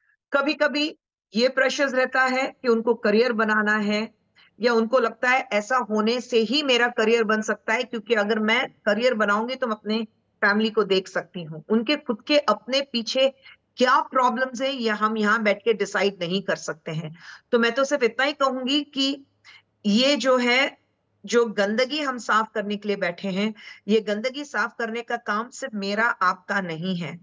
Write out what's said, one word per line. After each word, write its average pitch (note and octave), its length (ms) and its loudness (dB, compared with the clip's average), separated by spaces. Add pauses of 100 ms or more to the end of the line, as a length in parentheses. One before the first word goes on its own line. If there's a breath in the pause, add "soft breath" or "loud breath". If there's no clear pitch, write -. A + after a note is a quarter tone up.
(320)
कभी-कभी D4 680 0 (380)
ये A#3+ 120 4
प्रेशर्स C4 460 0
रहता B3+ 280 0
है C4 400 -2
कि C4 60 -6
उनको A3+ 260 4
करियर A3+ 380 2
बनाना G#3+ 440 2
है G#3+ 440 -2 (400 soft breath)
या A#3+ 120 2
उनको A3+ 260 4
लगता A#3 320 0
है B3+ 220 0
ऐसा G#3 240 0
होने A3 440 0
से A#3+ 180 0
ही A3+ 240 0
मेरा B3 260 2
करियर A#3 360 2
बन G#3+ 180 0
सकता A3 300 -4
है, A#3+ 100 0
क्योंकि A#3 320 -4
अगर G#3 240 2
मैं A3+ 320 0
करियर A#3 440 0
बनाऊंगी G#3+ 400 0
तो B3+ 120 -6
मैं A3 100 -4
अपने A3 280 -4 (360)
फैमिली G#3+ 300 2
को G#3+ 140 0
देख F#3+ 240 0
सकती F3 340 -8
हूँ। D#3 260 -12
उनके A#3 280 0
खुद C4+ 300 -6
के D4 120 4
अपने B3 420 -2
पीछे C4 540 0 (420 loud breath)
क्या B3+ 240 4
प्रॉब्लम्स B3+ 600 -2
हैं, C4+ 100 0
ये A#3 180 -2
हम G#3+ 260 -2
यहाँ G#3+ 260 2
बैठ G#3 220 0
के A#3 80 2
डिसाइड G3 480 -2
नहीं F3+ 220 -4
कर - 140 -2
सकते - 340 -10
हैं। D#3+ 260 -8 (360 loud breath)
तो B3 60 4
मैं A#3 140 2
तो C4 120 0
सिर्फ C#4 180 -2
इतना A#3+ 220 0
ही D4 80 0
कहूंगी C4+ 480 -2
कि C#4 440 -4 (640 loud breath)
ये B3+ 300 4
जो B3+ 200 2
है, B3 420 2 (480)
जो A#3 180 4
गंदगी A3 560 0
हम C4+ 180 -4
साफ A3 360 0
करने G#3 220 -4
के G#3 120 -10
लिए G3+ 80 0
बैठे F3+ 320 -4
हैं, G3+ 260 -2 (340 loud breath)
ये F#3+ 120 4
गंदगी A3 440 -4
साफ A3 340 -4
करने A#3 240 -6
का A#3 140 -6
काम A3 340 -4
सिर्फ - 240 -10
मेरा, G3+ 300 -2
आपका G3 560 -2
नहीं F3 360 -4
है। E3+ 260 -8